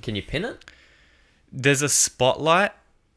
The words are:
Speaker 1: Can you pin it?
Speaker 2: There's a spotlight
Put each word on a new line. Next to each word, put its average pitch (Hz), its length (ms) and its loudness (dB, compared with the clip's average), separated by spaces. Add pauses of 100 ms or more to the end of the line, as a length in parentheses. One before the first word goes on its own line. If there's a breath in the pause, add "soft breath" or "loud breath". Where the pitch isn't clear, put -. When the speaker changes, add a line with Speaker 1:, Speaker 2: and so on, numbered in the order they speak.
Speaker 1:
Can 107 140 -6
you 98 60 -6
pin 160 240 -6
it? 330 200 -12 (840 soft breath)
Speaker 2:
There's 135 300 0
a 147 80 -2
spotlight 160 840 2 (440)